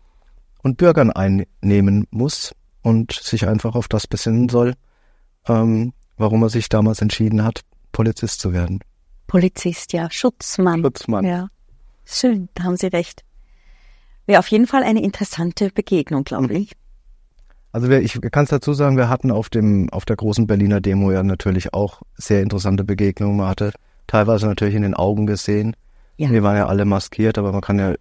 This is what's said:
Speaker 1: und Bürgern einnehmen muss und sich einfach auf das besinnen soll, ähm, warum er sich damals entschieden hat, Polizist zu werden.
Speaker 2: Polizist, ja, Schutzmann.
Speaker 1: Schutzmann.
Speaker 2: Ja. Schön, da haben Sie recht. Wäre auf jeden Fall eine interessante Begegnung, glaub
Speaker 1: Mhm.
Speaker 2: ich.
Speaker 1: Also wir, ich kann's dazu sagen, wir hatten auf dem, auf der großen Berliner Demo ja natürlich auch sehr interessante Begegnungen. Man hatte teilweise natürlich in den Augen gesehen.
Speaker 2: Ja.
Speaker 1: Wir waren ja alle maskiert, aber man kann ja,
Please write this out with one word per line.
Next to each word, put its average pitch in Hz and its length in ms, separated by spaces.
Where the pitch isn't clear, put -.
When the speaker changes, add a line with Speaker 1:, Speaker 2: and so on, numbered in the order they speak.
Speaker 1:
und 131 140
Bürgern 156 360
einnehmen 98 960
muss - 420
und 113 300
sich - 340
einfach 110 300
auf 120 100
das - 220
besinnen 117 400
soll, 120 260
ähm, 113 460
warum 110 260
er 113 60
sich 113 200
damals 110 320
entschieden 110 440
hat, 113 160
Polizist - 480
zu 90 120
werden. 90 280
Speaker 2:
Polizist, 180 640
ja, 170 180
Schutzmann. 185 720
Speaker 1:
Schutzmann. 113 420
Speaker 2:
Ja. 185 240
Schön, 214 500
da 175 100
haben 180 120
Sie 190 120
recht. - 360
Wäre 185 140
auf - 80
jeden 226 180
Fall 262 160
eine 220 180
interessante 190 720
Begegnung, 151 540
glaub - 180
Speaker 1:
Mhm. 123 80
Speaker 2:
ich. 190 220
Speaker 1:
Also 120 180
wir, 131 140
ich - 180
kann's 147 180
dazu 147 220
sagen, 139 240
wir 123 120
hatten 131 220
auf 110 180
dem, 104 420
auf - 140
der 107 120
großen 107 320
Berliner 101 320
Demo 98 320
ja 95 100
natürlich 95 500
auch 101 300
sehr 101 260
interessante 98 400
Begegnungen. 101 540
Man 98 120
hatte 101 240
teilweise 107 400
natürlich 101 260
in 107 80
den 98 120
Augen 104 320
gesehen. 104 500
Speaker 2:
Ja. 151 120
Speaker 1:
Wir 113 120
waren 101 140
ja 104 100
alle 101 180
maskiert, 104 540
aber 101 140
man 98 100
kann 101 160
ja, 95 220